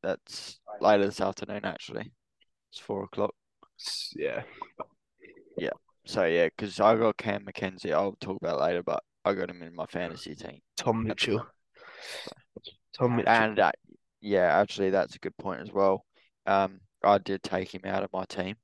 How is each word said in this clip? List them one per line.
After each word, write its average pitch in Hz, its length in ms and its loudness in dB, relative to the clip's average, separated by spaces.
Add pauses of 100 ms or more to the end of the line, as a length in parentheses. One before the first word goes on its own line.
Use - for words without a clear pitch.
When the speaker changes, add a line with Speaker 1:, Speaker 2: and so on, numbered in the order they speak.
Speaker 1:
That's - 560 -8 (220)
later 101 240 6
this 101 160 -4
afternoon, 101 420 -4
actually. - 480 -10 (600)
It's - 80 -18
four 98 240 -6
o'clock. - 300 -4 (460)
Speaker 2:
S-, - 360 -10
yeah. 69 280 -4 (1120)
Speaker 1:
Yeah. 80 120 -4 (360)
So, 98 200 0
yeah, 82 320 4
'cause 101 220 -8
I 110 160 8
got 110 220 2
Cam 101 280 -4
Mackenzie. 92 480 -6
I'll 95 260 0
talk 98 180 -8
about 85 220 -2
it 71 40 2
later, 87 200 0
but - 200 -4 (220)
I 98 80 2
got 90 160 -4
him 87 120 -16
in 85 140 -16
my 80 100 -6
fantasy 85 500 -8
team - 260 -16 (160)
Speaker 2:
Tom 113 200 2
Speaker 1:
at 110 60 -2
the 107 60 -2
Speaker 2:
Mitchell. 110 280 0
Speaker 1:
moment. - 140 -8 (1500)
Speaker 2:
Tom 123 200 2
Mitchell. 113 160 4
Speaker 1:
And, 110 260 4
uh, 90 120 6 (480)
yeah, 90 400 4
actually, 101 300 2
that's 95 260 0
a - 40 -20
good - 180 -10
point 71 240 -8
as 107 100 -12
well. 98 340 4 (400)
Um, 95 360 2 (220)
I 101 160 8
did 95 240 -4
take 92 300 -4
him 92 120 -10
out 95 180 -2
of 98 100 -8
my 95 120 -4
team 98 380 -6